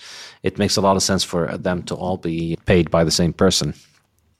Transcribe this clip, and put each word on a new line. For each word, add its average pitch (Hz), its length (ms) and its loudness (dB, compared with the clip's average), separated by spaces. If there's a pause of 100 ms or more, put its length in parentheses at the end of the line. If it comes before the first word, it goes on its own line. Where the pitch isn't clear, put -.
(440)
it 95 140 -4
makes 98 200 0
a 104 40 0
lot 95 140 4
of 92 80 0
sense 95 220 0
for 85 320 -2
them 87 260 -4
to - 120 -8
all 92 200 -4
be 82 500 -4
paid 87 240 4
by 85 140 4
the 78 80 2
same 82 220 0
person. 85 400 2 (680)